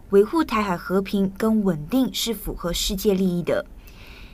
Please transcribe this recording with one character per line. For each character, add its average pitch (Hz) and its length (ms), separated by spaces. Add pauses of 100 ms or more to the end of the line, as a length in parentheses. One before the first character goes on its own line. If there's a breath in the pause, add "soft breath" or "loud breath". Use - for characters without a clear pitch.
维 202 120
护 311 220
台 226 180
海 196 140
和 180 260
平 196 360
跟 220 260
稳 156 240
定 240 260
是 233 200
符 - 200
合 170 200
世 - 200
界 196 200
利 185 260
益 - 20
的。 131 240 (680 loud breath)